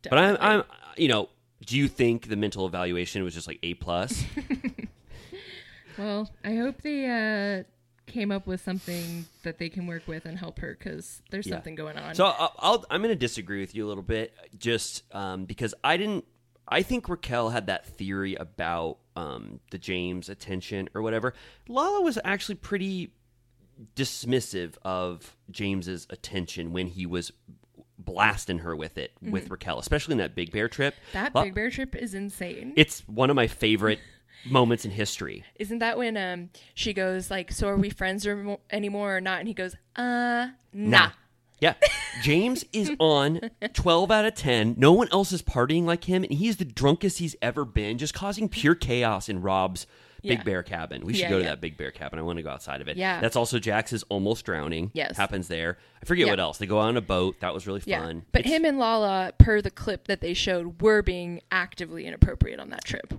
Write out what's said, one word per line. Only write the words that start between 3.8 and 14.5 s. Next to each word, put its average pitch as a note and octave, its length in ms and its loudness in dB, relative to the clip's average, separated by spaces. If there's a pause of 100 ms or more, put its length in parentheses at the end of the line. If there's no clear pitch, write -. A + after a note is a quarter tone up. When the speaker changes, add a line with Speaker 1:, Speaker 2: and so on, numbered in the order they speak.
Speaker 2:
<laughs> - 60 -14 (1600)
Well, G#3 320 -4 (160)
I A3 120 -2
hope B3+ 260 -4
they, C#4+ 240 -4
uh, G#3+ 560 0 (440)
came G#3 260 -4
up G3 140 -4
with F#3 140 -4
something F3 640 -6 (200)
that E3 140 -8
they E3+ 120 -6
can F3+ 160 -8
work E3 220 -10
with D#3+ 180 -10
and E3 120 -12
help F3 200 -12
her, D3+ 160 -10
'cause - 560 -14
there's G3+ 160 -8
Speaker 1:
Yeah. F#3 80 -6
Speaker 2:
something D#3+ 220 -10
going D#3 200 -10
on. D3+ 200 -10
Speaker 1:
So F#3 100 6
I'll, E3 320 0
I'll, G#3+ 320 4
I'm E3 100 2
gonna A3 140 2
disagree G#2 460 -4
with F#2+ 140 -6
you G#2+ 120 -4
a - 20 -4
little G2 140 -6
bit, A2 320 -4 (240)